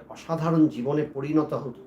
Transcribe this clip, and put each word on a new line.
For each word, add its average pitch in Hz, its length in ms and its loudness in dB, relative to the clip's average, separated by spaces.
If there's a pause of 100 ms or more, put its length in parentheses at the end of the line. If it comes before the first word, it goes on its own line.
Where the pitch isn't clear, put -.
অসাধারণ 160 580 2
জীবনে 143 460 0
পরিণত 151 400 0
হ-, 120 180 -4 (160)